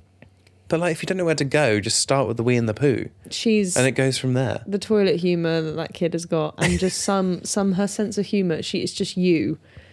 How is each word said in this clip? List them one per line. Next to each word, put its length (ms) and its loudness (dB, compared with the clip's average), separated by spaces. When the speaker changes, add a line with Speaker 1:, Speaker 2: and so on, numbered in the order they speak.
Speaker 1:
But, 140 0
like, 100 0
if 100 -6
you 60 -8
don't 100 -2
know 80 0
where 80 2
to 120 0
go, 340 2
just 180 -2
start 300 2
with 100 -2
the 60 0
"wee" 140 4
and 120 2
the 60 0
"poo." 340 0
Speaker 2:
She's 460 0
Speaker 1:
And 100 6
it 60 2
goes 260 0
from 140 0
there. 340 0
Speaker 2:
the 100 -4
toilet 400 2
humour 440 0
that 160 -6
that 180 -8
kid 180 -2
has 120 -4
got, 340 -2
and 180 2
just 240 -2
some, 420 0
<laughs> 120 -4
some, 180 2
her 140 0
sense 320 -4
of 80 -2
humour, 340 0
she, 180 -4
it's 140 -4
just 240 -6
you. 400 2